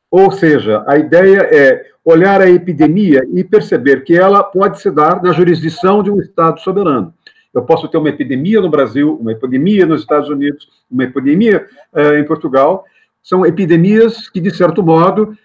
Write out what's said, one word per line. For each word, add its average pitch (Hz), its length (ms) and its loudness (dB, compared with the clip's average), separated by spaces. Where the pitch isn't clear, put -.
Ou 190 180 4
seja, 117 560 0
a 143 120 0
ideia 190 420 2
é 143 460 2
olhar 190 380 4
a 185 80 4
epidemia 165 840 2
e 185 100 -2
perceber 131 600 0
que 165 100 0
ela 196 300 4
pode 196 380 -4
se 196 100 -4
dar 160 320 0
na 180 80 0
jurisdição 175 720 0
de 196 80 -4
um 202 80 -2
Estado 165 400 -4
soberano. 160 540 -4
Eu 123 100 -4
posso 156 240 -2
ter 165 100 -4
uma 151 120 -2
epidemia 143 500 -2
no 185 100 -2
Brasil, 143 500 -2
uma 113 120 -6
epidemia 135 540 -2
nos 156 160 -2
Estados 147 280 -4
Unidos, 143 380 -6
uma 127 160 -4
epidemia, 147 600 -2
eh, 147 240 2
em 147 60 -2
Portugal. 151 580 -2
São 185 220 0
epidemias 196 840 0
que, 185 120 -8
de 185 140 -4
certo 175 260 0
modo, 185 640 0